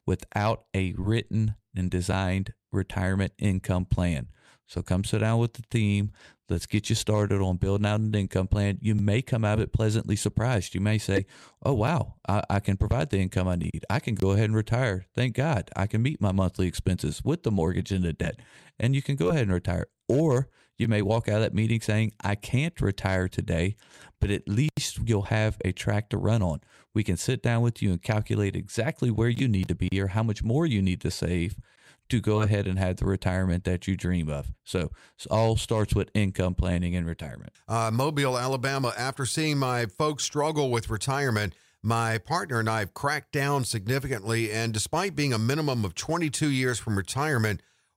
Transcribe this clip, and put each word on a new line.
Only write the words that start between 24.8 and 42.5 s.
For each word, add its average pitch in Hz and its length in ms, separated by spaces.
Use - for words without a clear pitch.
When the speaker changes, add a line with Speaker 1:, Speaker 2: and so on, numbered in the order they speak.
Speaker 1:
you'll 107 180
have 107 420
a 92 80
track 104 380
to 101 60
run 101 260
on. 80 180
We 107 120
can 90 120
sit 127 260
down 117 200
with 120 200
you 101 100
and 85 100
calculate 104 540
exactly 123 540
where 113 180
you 123 200
need 95 200
to 87 60
be 90 140
or 98 80
how 107 140
much 110 200
more 135 240
you 107 160
need 92 200
to 80 80
save 87 460
to 120 120
go 107 220
ahead 104 240
and 95 120
have 92 180
the - 100
retirement 92 580
that 90 220
you 98 100
dream 87 320
of. 71 240
So 85 260
it - 120
all 113 260
starts 110 380
with 101 200
income 92 400
planning 90 400
and 87 120
retirement. 64 460
Speaker 2:
Uh, 113 240
Mobile, 139 440
Alabama, 131 640
"After 135 260
seeing 151 340
my 123 280
folks 151 380
struggle 147 460
with 117 200
retirement, 113 640
my 113 360
partner 156 400